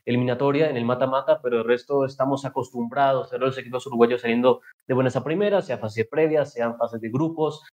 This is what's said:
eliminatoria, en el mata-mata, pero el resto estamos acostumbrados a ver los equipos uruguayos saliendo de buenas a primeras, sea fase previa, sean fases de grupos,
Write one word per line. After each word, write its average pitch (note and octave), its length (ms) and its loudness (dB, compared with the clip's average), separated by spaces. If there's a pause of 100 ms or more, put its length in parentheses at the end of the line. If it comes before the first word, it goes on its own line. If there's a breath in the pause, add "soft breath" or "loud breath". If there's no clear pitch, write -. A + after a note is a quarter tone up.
eliminatoria, B2+ 640 2
en C3+ 60 -2
el A#2 80 -2
mata-mata, C3 580 0
pero A#2+ 180 0
el A2+ 40 -2
resto B2 400 0
estamos C3+ 400 -2
acostumbrados C3 880 -2
a B2 60 -6
ver B2+ 100 0
los C3 100 -2
equipos A#2+ 300 -8
uruguayos A#2+ 320 4
saliendo A#2+ 400 2 (260 loud breath)
de C3 80 -2
buenas C3 220 2
a B2+ 80 -2
primeras, F#3+ 420 0
sea B2 120 -4
fase A2 260 -4
previa, D3+ 400 2
sean A#2 340 -4
fases A#2 220 -4
de A2+ 100 -8
grupos, D#3 540 -2 (140 loud breath)